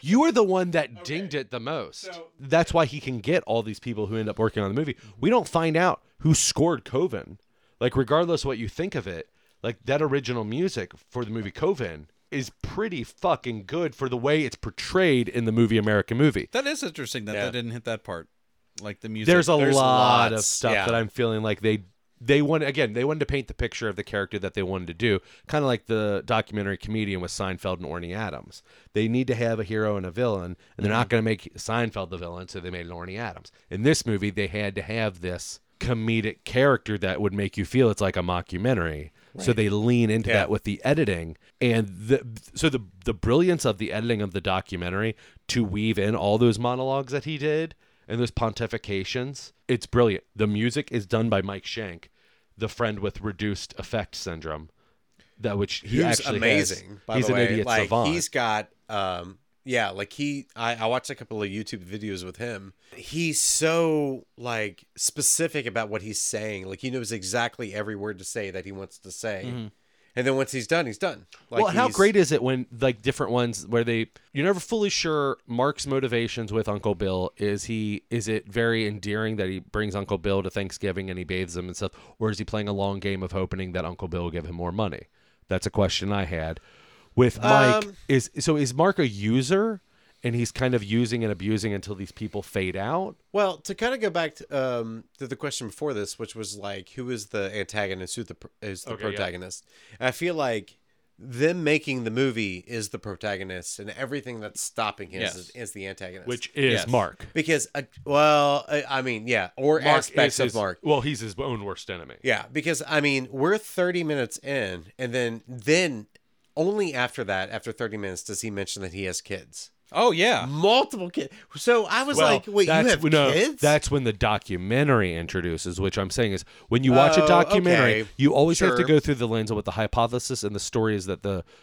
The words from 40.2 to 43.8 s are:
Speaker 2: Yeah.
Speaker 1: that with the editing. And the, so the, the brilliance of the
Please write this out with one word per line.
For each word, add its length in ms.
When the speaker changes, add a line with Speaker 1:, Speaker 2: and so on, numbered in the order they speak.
Speaker 2:
Yeah. 80
Speaker 1:
that 120
with 140
the 220
editing. 500
And 300
the, 360
so 160
the, 100
the 100
brilliance 520
of 120
the 140